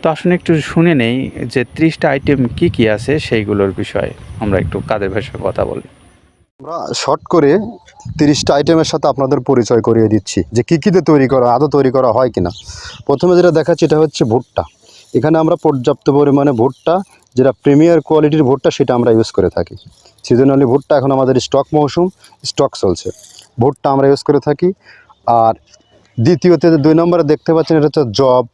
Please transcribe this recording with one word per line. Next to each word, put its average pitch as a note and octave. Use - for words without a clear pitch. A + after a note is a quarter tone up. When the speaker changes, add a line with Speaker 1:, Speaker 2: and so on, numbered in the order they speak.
Speaker 1:
তো F3+
আসুন F3
একটু -
শুনে E3+
নেই A#2
যে B2+
ত্রিশটা D#3+
আইটেম C#3
কি -
কি A#2+
আছে A2+
সেইগুলোর G2+
বিষয়ে। -
আমরা G2
একটু E2+
কাদের G2+
ভাইয়ের G2
সঙ্গে -
কথা -
বলি। -
Speaker 2:
আমরা D3+
শর্ট -
করে D3+
ত্রিশটা D3
আইটেমের D#3
সাথে D#3
আপনাদের C3+
পরিচয় A#2+
করিয়ে A2+
দিচ্ছি -
যে A#2
কী E3+
কী G#3+
দিয়ে F3
তৈরি C#3+
করা, B2+
আদৌ C#3+
তৈরি C3
করা B2+
হয় B2+
কিনা। F2+
প্রথমে F3
যেটা F3+
দেখাচ্ছি, E3
এটা D3+
হচ্ছে D#3
ভুট্টা। A2+
এখানে D3
আমরা D#3+
পর্যাপ্ত C#3+
পরিমাণে C#3+
ভুট্টা, C3+
যেটা C3
প্রিমিয়ার D#3
কোয়ালিটির D#3
ভুট্টা, C3+
সেটা B2+
আমরা A#2+
ইউজ A2+
করে F#2
থাকি। F2+
সিজনালি C3+
ভুট্টা C#3
এখন C3+
আমাদের C3
স্টক C#3
মৌসুম, D3+
স্টক -
চলছে, F#2+
ভুট্টা C#3
আমরা C#3
ইউজ C#3
করে C#3+
থাকি। D3+
আর A2+
দ্বিতীয়তে F3
যে E3
দুই D#3
নম্বরে E3+
দেখতে D#3
পাচ্ছেন, E3
এটা D3+
হচ্ছে D3
জব B2+